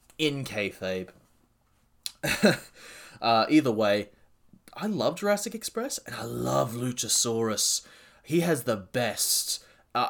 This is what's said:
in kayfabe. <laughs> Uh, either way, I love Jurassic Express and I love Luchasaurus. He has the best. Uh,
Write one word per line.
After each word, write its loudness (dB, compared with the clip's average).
in -2
kayfabe. -4
<laughs> 2
Uh, 4
either 6
way, 2
I -6
love 0
Jurassic 0
Express -8
and -12
I -8
love 0
Luchasaurus. 0
He 0
has 0
the -2
best. -2
Uh, 0